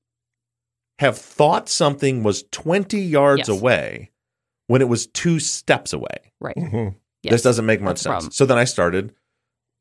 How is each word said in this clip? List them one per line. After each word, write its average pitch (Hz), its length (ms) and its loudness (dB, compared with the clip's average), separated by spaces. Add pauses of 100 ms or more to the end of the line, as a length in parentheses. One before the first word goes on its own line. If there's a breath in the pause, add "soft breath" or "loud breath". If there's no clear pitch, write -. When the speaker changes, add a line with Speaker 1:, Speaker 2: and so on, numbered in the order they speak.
(1000)
Speaker 1:
have 131 180 0
thought - 500 0
something 139 540 0
was 104 280 0
twenty 196 500 -2
yards 143 480 4
Speaker 2:
Yes. 98 120 -2
Speaker 1:
away 80 500 -2 (580)
when 127 120 4
it 127 80 2
was 117 200 -2
two 170 320 0
steps - 520 -2
away?" - 480 -10
Speaker 2:
Right. - 160 -10
Speaker 3:
Mm-hmm. 110 400 -4 (260)
Speaker 2:
Yes. - 100 -2
Speaker 1:
This 117 100 4
doesn't 117 240 2
make 110 140 2
much 92 160 -2
Speaker 2:
That's - 80 -8
the - 0 -
Speaker 1:
sense. - 100 -4
Speaker 2:
problem. 85 160 -6
Speaker 1:
So - 160 2
then 120 120 0
I 120 60 4
started 95 480 -2 (680)